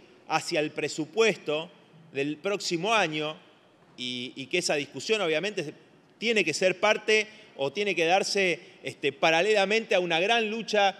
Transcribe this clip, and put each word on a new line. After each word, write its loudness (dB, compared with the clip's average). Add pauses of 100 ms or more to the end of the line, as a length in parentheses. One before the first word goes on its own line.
(280)
hacia 0
el -2
presupuesto -2 (440)
del -4
próximo -2
año -2 (600)
y, -8
y -10
que -2
esa 0
discusión -4
obviamente -2
se, -10 (440)
tiene 2
que -2
ser 2
parte 2 (300)
o -4
tiene -2
que 0
darse, 2 (240)
este, -4
paralelamente 2
a 2
una 0
gran 2
lucha 0